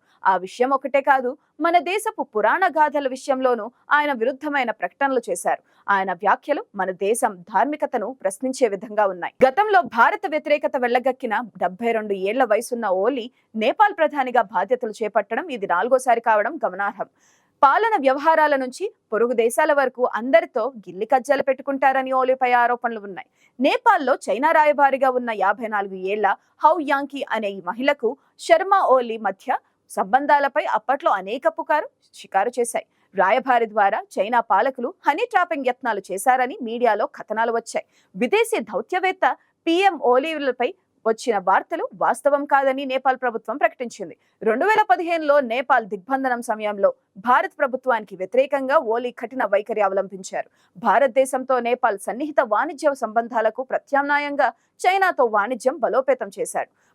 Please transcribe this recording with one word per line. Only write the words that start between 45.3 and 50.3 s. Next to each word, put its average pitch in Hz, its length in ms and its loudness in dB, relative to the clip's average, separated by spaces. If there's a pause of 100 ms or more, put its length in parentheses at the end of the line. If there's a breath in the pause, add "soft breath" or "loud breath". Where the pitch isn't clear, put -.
నేపాల్ 247 460 0
దిగ్బంధనం 240 560 -4
సమయంలో 208 520 -2 (220)
భారత 262 420 0
ప్రభుత్వానికి 240 580 -2
వ్యతిరేకంగా 269 640 0
ఓలీ 240 320 -2
కఠిన 240 340 -6
వైఖరి 208 360 0
అవలంబించారు. 190 680 -4 (260)